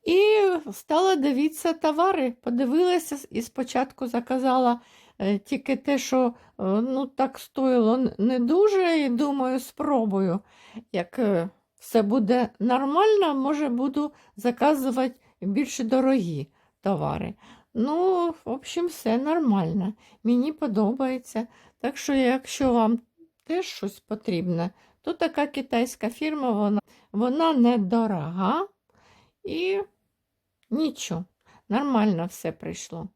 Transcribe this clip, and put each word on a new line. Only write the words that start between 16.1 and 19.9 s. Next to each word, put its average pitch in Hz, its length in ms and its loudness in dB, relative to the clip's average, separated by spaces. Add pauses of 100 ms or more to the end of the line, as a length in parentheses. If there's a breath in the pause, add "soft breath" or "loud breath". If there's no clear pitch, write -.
товари. 151 520 -4 (460 loud breath)
Ну, 339 500 0
в 330 200 -10
общем, 339 380 -4
все 233 300 -2
нормально, 214 760 0 (300 soft breath)